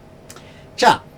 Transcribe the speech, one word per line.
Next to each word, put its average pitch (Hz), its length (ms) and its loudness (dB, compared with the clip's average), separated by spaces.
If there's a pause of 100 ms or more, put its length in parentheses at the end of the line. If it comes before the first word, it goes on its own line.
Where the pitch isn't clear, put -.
(760)
자, - 280 2 (160)